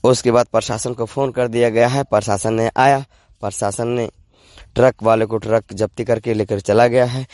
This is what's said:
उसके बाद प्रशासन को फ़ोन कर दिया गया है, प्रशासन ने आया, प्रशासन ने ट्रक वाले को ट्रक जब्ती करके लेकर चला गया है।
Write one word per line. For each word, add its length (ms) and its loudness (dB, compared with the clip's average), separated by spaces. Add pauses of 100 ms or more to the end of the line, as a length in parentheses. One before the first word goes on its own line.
उसके 280 2
बाद 140 4
प्रशासन 480 -4
को 120 -6
फ़ोन 260 -4
कर 160 -2
दिया 220 2
गया 180 4
है, 160 -2
प्रशासन 500 -2
ने 240 0
आया, 200 4 (440)
प्रशासन 460 -4
ने 200 -4 (680)
ट्रक 280 2
वाले 220 2
को 120 -6
ट्रक 360 -2
जब्ती 300 -4
करके 300 -2
लेकर 260 -2
चला 280 2
गया 180 2
है। 280 -6